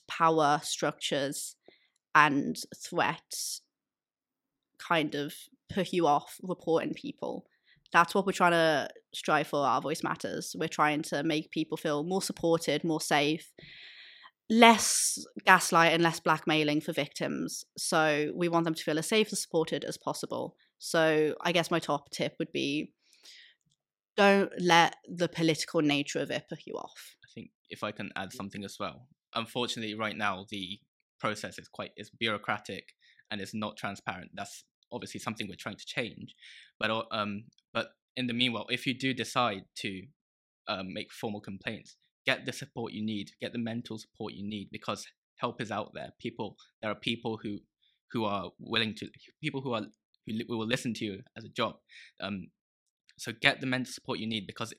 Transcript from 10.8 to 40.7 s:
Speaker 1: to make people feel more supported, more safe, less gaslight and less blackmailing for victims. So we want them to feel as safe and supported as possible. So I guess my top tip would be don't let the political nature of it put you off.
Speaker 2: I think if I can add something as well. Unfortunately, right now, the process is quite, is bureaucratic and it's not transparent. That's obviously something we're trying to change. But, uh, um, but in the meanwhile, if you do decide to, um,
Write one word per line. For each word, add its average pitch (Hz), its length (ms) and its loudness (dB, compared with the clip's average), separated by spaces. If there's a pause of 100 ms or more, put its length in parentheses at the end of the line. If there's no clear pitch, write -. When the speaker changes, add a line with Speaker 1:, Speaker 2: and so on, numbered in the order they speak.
Speaker 1:
to 147 200 -2
make 156 280 -2
people 156 260 -4
feel 147 260 -2
more 190 180 -2
supported, 165 600 0
more 156 160 0
safe, 151 540 0 (960)
less 226 680 8 (280)
gaslight 170 460 8
and 165 120 4
less 165 160 2
blackmailing 156 640 2
for 170 120 -6
victims. 147 680 -4 (140)
So 151 580 2
we 175 120 0
want 165 180 2
them 160 100 0
to - 80 -10
feel 156 160 0
as 160 80 -4
safe 214 220 4
and - 80 -4
supported - 460 0
as - 140 -6
possible. - 580 -6 (220)
So 156 640 2
I 175 100 0
guess 175 200 2
my 170 80 4
top - 320 -2
tip - 260 -4
would - 140 -4
be 139 420 -2 (1200)
don't 202 440 6
let 170 380 6 (100)
the 175 200 -2
political 160 540 0
nature 143 380 2
of - 100 -4
it 120 180 -4
put - 180 -12
you - 100 -12
off. - 480 -14
Speaker 2:
I - 100 -20
think - 160 -16 (200)
if - 140 -10
I 107 80 -4
can - 240 -10
add 95 180 -8
something 101 300 -10
as - 160 -14
well. - 280 -8 (260)
Unfortunately, 113 640 -4
right 107 200 -4
now, 98 340 -2
the 98 300 -10 (400)
process 104 380 -4
is - 100 -20
quite, - 300 -12
is 104 140 -16
bureaucratic 104 800 -4 (420)
and 104 100 -8
it's 98 140 -10
not 107 220 -6
transparent. 98 580 -8
That's - 280 -12 (280)
obviously 110 300 -10
something 110 280 -6
we're - 60 -14
trying 104 220 -10
to - 100 -18
change. - 480 -8 (440)
But, 110 120 0
uh, 113 180 0
um, 104 360 -4 (280)
but 113 140 -2 (280)
in 127 120 -4
the 117 60 -4
meanwhile, 117 360 0
if 123 160 -4
you 131 100 -2
do 135 160 -2
decide 113 520 -2 (140)
to, 95 260 -8 (640)
um, 95 260 -4